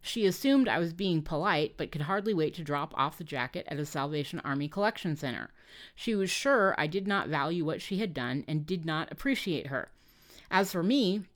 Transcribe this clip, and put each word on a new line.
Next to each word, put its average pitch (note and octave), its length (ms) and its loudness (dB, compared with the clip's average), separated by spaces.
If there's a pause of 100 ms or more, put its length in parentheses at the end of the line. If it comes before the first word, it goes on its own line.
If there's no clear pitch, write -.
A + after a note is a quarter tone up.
she A3 240 0
assumed C4 420 6
I C3+ 120 2
was E3+ 120 0
being F3 300 2
polite, D#3 560 0
but - 160 -6
could C#3+ 80 -2
hardly G3 320 0
wait D#3+ 220 2
to E3+ 60 -10
drop D3 360 -4
off C#3 200 0
the E3+ 60 -10
jacket C#3 460 -6
at D3 100 -4
a D3 60 -2
Salvation D3 560 -4
Army C#3+ 260 -2
collection G3 480 0
center. - 340 -6 (460)
She - 180 -2
was F#3+ 160 2
sure A#3 480 4
I D3+ 100 2
did F#3+ 200 -2
not G3 220 0
value D#3 340 0
what D3 180 -2
she F#3+ 180 -2
had G3+ 140 -2
done B2+ 360 -2
and D3+ 160 0
did E3+ 180 -4
not D#3+ 300 -2
appreciate G3+ 540 -2
her. C3+ 220 -4 (600)
As F#3+ 200 4
for F3 120 0
me G#3 400 2 (120)